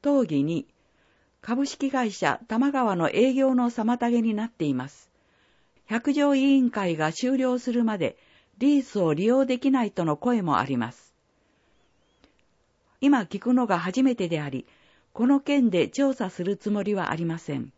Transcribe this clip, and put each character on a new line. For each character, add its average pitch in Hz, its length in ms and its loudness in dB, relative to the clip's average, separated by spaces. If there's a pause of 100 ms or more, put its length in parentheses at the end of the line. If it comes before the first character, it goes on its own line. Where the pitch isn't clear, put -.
討 277 260 2
議 143 140 0
二、 160 240 -4 (720)
株 240 240 -2
式 269 280 -4
会 247 180 0
社 165 380 -2
玉 269 240 0
川 233 240 0
の 165 140 0
営 262 220 2
業 262 220 2
の 240 160 0
妨 240 400 -2
げ 240 100 2
に 220 140 -2
な 214 120 -4
っ - 40 -12
て - 140 -8
い 139 100 -2
ま 127 140 -6
す。 - 220 -20 (760)
百 233 260 -2
条 285 220 2
委 269 60 2
員 269 300 4
会 180 260 -2
が 156 160 -2
終 254 260 -2
了 254 220 0
す 247 120 -6
る 240 120 0
ま 214 140 -2
で 147 180 -4 (420)
リ 277 220 4
ー - 20 -8
ス 208 180 -6
を 160 140 2
利 180 120 0
用 262 200 4
で 254 140 -2
き 269 100 2
な 254 140 4
い 202 80 -4
と - 120 -2
の - 120 0
声 240 260 0
も 143 160 0
あ 120 60 0
り 131 120 -2
ま 117 140 -4
す。 - 240 -20 (1900)
今 269 220 4
聞 190 160 -8
く 247 160 0
の 247 140 0
が 180 100 0
初 185 240 -2
め 254 140 2
て 180 120 -4
で 160 120 -2
あ 143 80 -8
り、 131 180 -8 (460)
こ 233 140 -2
の 277 140 4
件 277 280 2
で 175 200 2
調 269 260 0
査 190 160 -6
す - 120 -10
る 196 140 -2
つ 208 140 -8
も 208 120 -2
り 208 120 -2
は 185 160 -4
あ 160 60 -4
り 170 100 -4
ま 165 120 -4
せ 143 200 -8
ん。 123 200 -10